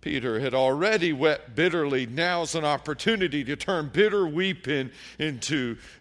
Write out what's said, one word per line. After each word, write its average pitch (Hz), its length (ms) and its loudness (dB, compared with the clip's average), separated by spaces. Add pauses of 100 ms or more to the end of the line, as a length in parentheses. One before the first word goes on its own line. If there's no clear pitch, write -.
Peter 123 340 -2
had 131 140 -2
already 160 580 2
wept 143 440 0
bitterly. 147 500 2
Now's 165 480 -2
an 165 100 -2
opportunity 151 800 0
to 135 120 -4
turn 160 360 -2
bitter 202 360 2
weeping 151 640 -2 (260)
into 131 600 -4 (240)